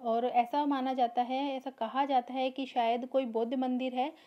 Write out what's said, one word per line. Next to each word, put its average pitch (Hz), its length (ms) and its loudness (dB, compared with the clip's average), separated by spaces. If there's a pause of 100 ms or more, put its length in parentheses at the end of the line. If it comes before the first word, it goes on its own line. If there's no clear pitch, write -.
और 233 240 2
ऐसा 247 420 2
माना 269 280 0
जाता 247 280 2
है, 262 340 -2
ऐसा 262 140 -8
कहा 247 340 -2
जाता 262 300 0
है 262 160 0
कि 262 160 -6
शायद 240 400 0
कोई 262 180 2
बौद्ध 233 300 -2
मंदिर 254 400 0
है 262 200 -2 (120)